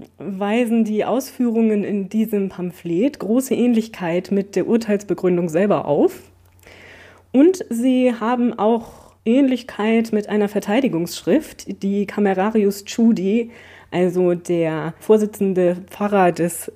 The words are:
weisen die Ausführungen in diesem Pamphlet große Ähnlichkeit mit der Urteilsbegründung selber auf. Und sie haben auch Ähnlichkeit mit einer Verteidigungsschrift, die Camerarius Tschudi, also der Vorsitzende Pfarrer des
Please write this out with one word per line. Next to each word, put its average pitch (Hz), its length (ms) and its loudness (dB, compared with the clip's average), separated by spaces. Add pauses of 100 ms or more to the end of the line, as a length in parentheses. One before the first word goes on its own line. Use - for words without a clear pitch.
(180)
weisen 214 680 -2
die 214 200 -2
Ausführungen 226 800 0
in 196 260 -4
diesem 208 400 -2
Pamphlet 180 680 -4
große 233 340 0
Ähnlichkeit 220 800 0
mit 196 240 -2
der 185 120 0
Urteilsbegründung 190 800 0
selber 170 360 0
auf. 202 340 0 (1120)
Und 330 380 4
sie 254 440 2
haben 240 440 -2
auch 226 500 -2 (180)
Ähnlichkeit 233 880 2
mit 208 160 -2
einer 202 180 0
Verteidigungsschrift, 196 1400 -2
die 196 240 -2
Camerarius 202 800 0
Tschudi, 226 680 0 (400)
also 180 440 2
der 160 640 -2
Vorsitzende 196 800 2 (120)
Pfarrer 202 420 2
des 170 440 -4